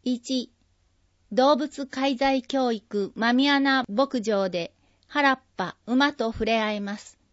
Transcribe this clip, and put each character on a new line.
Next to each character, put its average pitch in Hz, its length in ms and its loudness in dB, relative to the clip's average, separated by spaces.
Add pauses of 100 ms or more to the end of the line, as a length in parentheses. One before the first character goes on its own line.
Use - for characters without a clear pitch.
一、 247 480 -4 (800)
動 262 240 4
物 285 280 -6
介 269 300 -2
在 269 280 0
教 262 280 0
育、 208 440 -4
ま 233 180 0
み 277 160 4
あ 277 100 4
な 269 300 2
牧 262 320 0
場 196 260 0
で、 175 260 -6 (340)
原 277 260 2
っ 254 60 -2 (180)
ぱ 175 180 -6 (100)
馬 269 280 2
と 226 180 -2
触 220 140 -4
れ 220 160 2
合 214 100 -2
え 208 80 -4
ま 202 180 -8
す。 - 220 -20 (120)